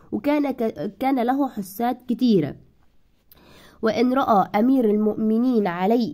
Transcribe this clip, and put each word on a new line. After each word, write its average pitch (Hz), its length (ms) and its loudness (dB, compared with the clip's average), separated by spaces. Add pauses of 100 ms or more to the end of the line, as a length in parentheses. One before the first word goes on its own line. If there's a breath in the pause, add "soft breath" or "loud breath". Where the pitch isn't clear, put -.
(120)
وكان 285 400 -2
ك-، 220 480 -6
كان 269 200 0
له 262 300 0
حساد 233 480 -6 (100)
كتيرة. 214 480 2 (1300 loud breath)
وإن 247 320 0
رأى 226 420 2
أمير 247 340 2
المؤمنين 214 800 0
علي 190 460 0